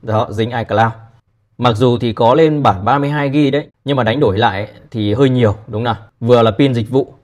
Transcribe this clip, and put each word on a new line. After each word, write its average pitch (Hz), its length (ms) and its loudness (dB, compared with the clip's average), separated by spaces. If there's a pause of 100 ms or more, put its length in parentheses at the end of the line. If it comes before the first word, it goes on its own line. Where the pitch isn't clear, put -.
Đó, 113 280 -2
dính 110 200 -4
iCloud. 113 420 -2 (640)
Mặc 123 140 2
dù 120 260 2
thì 117 140 -4
có 117 220 2
lên 151 280 2
bản 101 220 0
ba 127 140 0
mươi 143 120 -2
hai 143 200 -2
gi 143 200 0
đấy, 143 180 -4 (160)
nhưng 139 120 -2
mà 127 60 0
đánh 117 180 0
đổi 104 180 0
lại 107 280 -2
ấy, - 80 -20 (160)
thì 104 240 -2
hơi 135 140 2
nhiều, 120 280 2 (100)
đúng 110 180 -8
nào? 117 120 -4 (240)
Vừa 120 220 4
là 110 80 4
pin 135 240 0
dịch 113 160 -4
vụ 131 340 -2